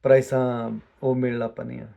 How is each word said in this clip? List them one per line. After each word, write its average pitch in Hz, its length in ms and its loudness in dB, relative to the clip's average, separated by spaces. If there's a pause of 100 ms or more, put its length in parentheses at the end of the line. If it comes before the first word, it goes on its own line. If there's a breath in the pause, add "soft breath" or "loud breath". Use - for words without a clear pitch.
ਪ੍ਰਾਈਸਾਂ 127 640 2 (320)
ਉਹ 131 120 2
ਮਿਲਣ 123 220 -2
ਲੱਗ 117 140 -6
ਪੈਂਦੀਆਂ। 120 460 -14